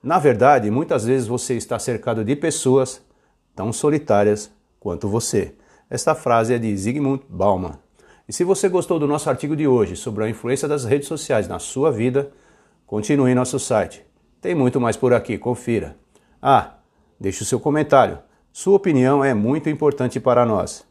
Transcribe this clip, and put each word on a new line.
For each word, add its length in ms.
Na 200
verdade, 500
muitas 340
vezes 220
você 300
está 240
cercado 440
de 120
pessoas 640
tão 160
solitárias 800
quanto 300
você. 460
Esta 240
frase 400
é 40
de 180
Zygmunt 520
Bauman. 440
E 40
se 120
você 240
gostou 320
do 80
nosso 200
artigo 280
de 100
hoje 300
sobre 260
a 60
influência 400
das 160
redes 240
sociais 400
na 100
sua 320
vida, 400
continue 460
em 20
nosso 240
site. 460
Tem 140
muito 260
mais 160
por 160
aqui, 260
confira. 580
Ah, 340
deixe 240
o 40
seu 120
comentário. 600
Sua 240
opinião 480
é 100
muito 360
importante 480
para 260
nós. 460